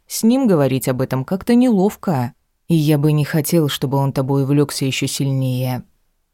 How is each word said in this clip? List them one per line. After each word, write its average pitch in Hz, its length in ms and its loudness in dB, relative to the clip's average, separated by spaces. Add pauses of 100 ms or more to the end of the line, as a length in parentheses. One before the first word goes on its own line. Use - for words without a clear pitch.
С - 160 -8
ним 247 240 4
говорить 139 400 2
об 127 140 -2
этом 131 220 -4
как-то 190 300 -2
неловко. 202 800 0 (360)
И 165 60 2
я 151 240 2
бы 151 140 2
не 151 120 2
хотел, 156 440 0
чтобы 139 300 -4
он 139 140 0
тобой 139 300 0
увлекся 143 440 0
еще 135 200 -4
сильнее. 131 800 -2 (500)